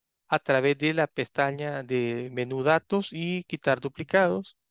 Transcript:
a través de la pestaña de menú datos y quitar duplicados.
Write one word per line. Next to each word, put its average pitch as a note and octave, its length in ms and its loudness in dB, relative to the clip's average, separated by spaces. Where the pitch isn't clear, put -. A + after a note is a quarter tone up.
a D3+ 120 2
través C#3 400 2
de D#3 160 0
la D#3+ 100 2
pestaña C#3 800 -4
de B2 500 -2
menú B2+ 300 -4
datos E3 480 2
y F3 320 -4
quitar C#3 360 -2
duplicados. F#3 800 0